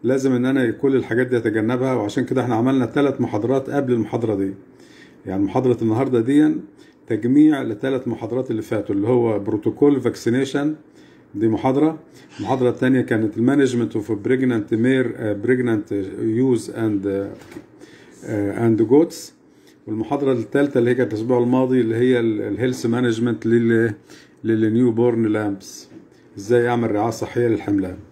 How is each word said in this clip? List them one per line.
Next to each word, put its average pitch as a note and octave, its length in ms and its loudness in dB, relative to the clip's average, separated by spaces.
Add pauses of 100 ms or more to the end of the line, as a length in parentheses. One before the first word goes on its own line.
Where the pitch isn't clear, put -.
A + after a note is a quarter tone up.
لازم C3 300 0
إن B2 140 0
أنا B2+ 240 2
كل C3 260 0
الحاجات A#2 300 0
دي A#2+ 100 -2
أتجنبها، A#2 580 0
وعشان A2+ 300 -2
كده B2+ 180 -2
إحنا A#2+ 120 -2
عملنا B2+ 320 2
ثلاث C#3 340 0
محاضرات A#2+ 500 -2
قبل C3 220 0
المحاضرة A2+ 420 -2
دي. G2 200 -2 (720)
يعني F#2+ 160 -2
محاضرة B2 400 0
النهاردة A#2 380 0
دي D3 340 2 (520)
تجميع C3+ 560 4
لثلاث B2 460 -4
محاضرات A#2 420 -4
اللي A2 120 -4
فاتوا، G#2 320 -4
اللي G2+ 140 0
هو A#2 300 2
بروتوكول A2 640 2
فاكسينيشن، C3+ 760 -2 (600)
دي G#2+ 140 0
محاضرة. C#3 500 2 (400)
المحاضرة B2 320 0
الثانية B2+ 300 2
كانت A2 360 -2
المانجمنت A#2+ 600 2
اوف A2 160 -4
بريجنانت A#2 640 0
مير، B2 420 2
آه، G#2+ 160 -4
بريجنانت A2+ 600 0 (280)
يوز A#2 500 0
اند، G#2+ 360 -2
آه، G2 240 -4 (960)
آه، G#2 400 -2
اند A2+ 160 4
جوتس. C#3 520 2 (520)
والمحاضرة C3+ 460 -2
الثالثة C3+ 460 0
اللي A#2+ 120 2
هي B2 40 2
كانت B2 180 -2
الأسبوع A#2 260 0
الماضي، B2+ 420 2
اللي A2 160 0
هي B2 240 4
ال-، A2 200 0
الهيلث A2+ 460 -4
مانجمنت A#2 600 0
لل-، A2+ 480 2 (500)
للنيو A2+ 460 2
بورن A2+ 360 2
لامبس، G#2+ 640 -4 (500)
ازاي A#2+ 300 2
اعمل A#2 260 0
رعاية G#2+ 160 0
صحية - 380 -4
للحملان. G2 480 -2 (140)